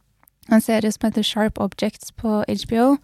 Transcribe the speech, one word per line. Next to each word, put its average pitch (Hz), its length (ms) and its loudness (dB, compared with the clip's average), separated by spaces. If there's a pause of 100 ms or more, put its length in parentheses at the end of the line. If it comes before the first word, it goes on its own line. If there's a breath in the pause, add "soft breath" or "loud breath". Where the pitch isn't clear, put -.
(500)
en 226 120 6
serie 214 300 0
som - 200 -2
heter 214 120 -2
Sharp 220 360 -2
Objects - 520 -4
på 214 360 -2
H 208 200 -4
B 226 120 0
O, 277 240 4